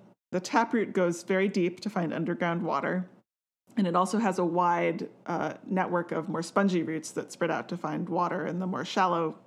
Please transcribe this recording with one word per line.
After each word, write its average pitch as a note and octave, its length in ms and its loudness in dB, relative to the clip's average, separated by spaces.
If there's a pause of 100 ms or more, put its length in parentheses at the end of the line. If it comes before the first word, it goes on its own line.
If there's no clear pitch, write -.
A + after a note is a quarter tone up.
(320)
the F3+ 80 0
taproot A3+ 540 0
goes F3 300 2
very F#3+ 240 2
deep F3 320 0
to G#3 100 -6
find F3 240 -2
underground E3+ 480 -2
water. D#3+ 440 -2 (680)
And G3 120 4
it E3+ 80 2
also F#3+ 220 2
has F#3+ 200 2
a F3+ 60 2
wide, E3+ 640 2 (180)
uh, D#3 280 -2 (120)
network F3 460 0
of D#3+ 160 -2
more E3 140 -2
spongy F#3 400 2
roots D#3 300 -4
that - 200 -6
spread E3 180 -2
out B2 200 -2
to F3 60 -4
find E3+ 320 -4
water F3 380 -2
in E3+ 140 -4
the F#3 60 -4
more D#3+ 180 -4
shallow F3 520 0 (100)